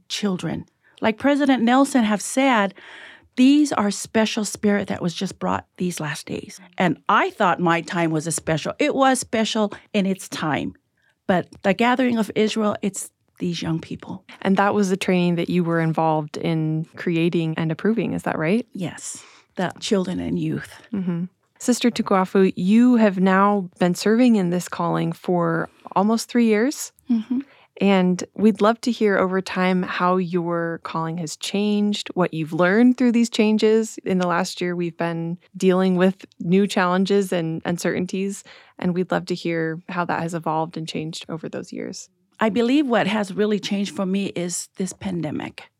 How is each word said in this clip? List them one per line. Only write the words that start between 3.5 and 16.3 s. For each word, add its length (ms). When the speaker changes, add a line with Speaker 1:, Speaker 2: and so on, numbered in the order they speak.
Speaker 1:
are 180
special 540
spirit 440
that 120
was 140
just 240
brought 280
these 220
last 260
days. 340
And 220
I 220
thought 300
my 200
time 300
was 160
a 40
special. 480
It 160
was 260
special 520
in 100
its 240
time. 460
But 220
the 100
gathering 460
of 160
Israel, 480
it's 280
these 240
young 180
people. 420
Speaker 2:
And 160
that 160
was 160
the 80
training 380
that 120
you 160
were 160
involved 560